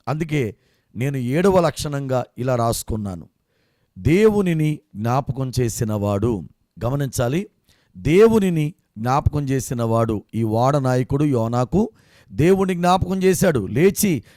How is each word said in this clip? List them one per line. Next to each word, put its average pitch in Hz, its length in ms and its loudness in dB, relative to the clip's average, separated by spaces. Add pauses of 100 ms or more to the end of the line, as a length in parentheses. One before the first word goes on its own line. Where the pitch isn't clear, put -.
అందుకే 147 480 -4 (400)
నేను 139 200 -4
ఏడవ 170 440 2
లక్షణంగా 139 640 -2 (140)
ఇలా 123 180 -2
రాసుకున్నాను, 110 720 -4 (680)
దేవునిని 170 800 2 (180)
జ్ఞాపకం 127 640 -4
చేసినవాడు. 107 840 -2 (420)
గమనించాలి, 135 640 -2 (480)
దేవునిని 175 760 4 (240)
జ్ఞాపకం 135 500 -2
చేసినవాడు. 117 760 -2 (100)
ఈ 110 80 -2
వాడ 117 340 2
నాయకుడు 131 480 0
యోనాకు 123 680 0 (420)
దేవుణ్ణి 185 420 2
జ్ఞాపకం 180 480 0
చేశాడు. 175 440 2
"లేచి 160 580 2 (120)